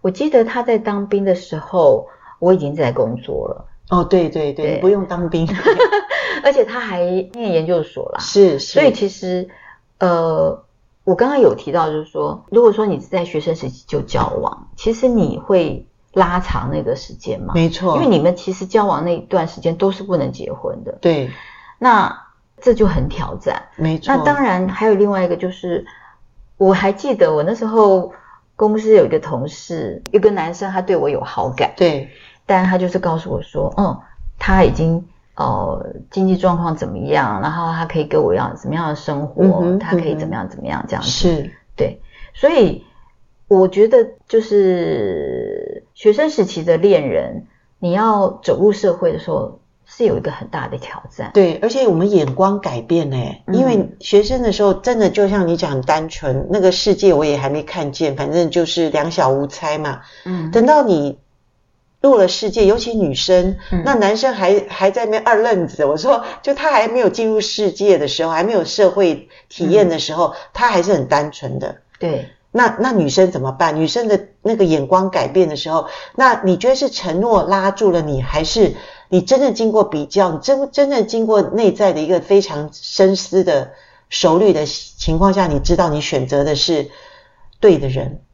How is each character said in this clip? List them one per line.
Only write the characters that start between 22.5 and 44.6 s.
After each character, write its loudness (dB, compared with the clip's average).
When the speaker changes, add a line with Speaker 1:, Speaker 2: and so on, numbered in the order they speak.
Speaker 1:
这 4
就 4
很 0
挑 -8
战。 -6
Speaker 2:
没 -2
错。 -2
Speaker 1:
那 0
当 2
然 0
还 -2
有 6
另 2
外 -2
一 -2
个 -2
就 -6
是， -6
我 4
还 0
记 -4
得 4
我 0
那 -2
时 -6
候 4
公 2
司 4
有 8
一 -4
个 0
同 -6
事， -10
有 2
个 -4
男 -6
生 -10
他 -6
对 -2
我 -2
有 -4
好 -8
感。 -6
Speaker 2:
对。 0
Speaker 1:
但 0
他 0
就 0
是 -4
告 -2
诉 -8
我 -6
说， -6
嗯， -2
他 4
已 4
经， 0
呃， -4
经 0
济 4
状 2
况 -2
怎 -6
么 -8
样， -2
然 -4
后 -4
他 -6
可 -4
以 0
给 0
我 2
要 -2
怎 -12
么 -6
样 -4
的 -6
生 -6
活， 0
Speaker 2:
嗯 6
哼， 0
Speaker 1:
他 -6
可 0
以 -4
怎 -8
么 -8
样， -8
Speaker 2:
嗯 -10
哼。 -12
Speaker 1:
怎 -18
么 -12
样 -8
这 -6
样 -6
子。 -4
Speaker 2:
是。 -2
Speaker 1:
对。 -4
所 2
以 2
我 6
觉 4
得 6
就 2
是 -2